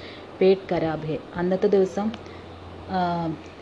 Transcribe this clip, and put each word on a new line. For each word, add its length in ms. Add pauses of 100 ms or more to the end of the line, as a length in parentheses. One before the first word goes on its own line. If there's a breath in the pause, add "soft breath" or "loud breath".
(420 loud breath)
പേട്ട് 320
ഖരാബ് 320
ഹെ." 120 (180)
അന്നത്തെ 320
ദിവസം, 400 (840 loud breath)
ആ, 100 (640)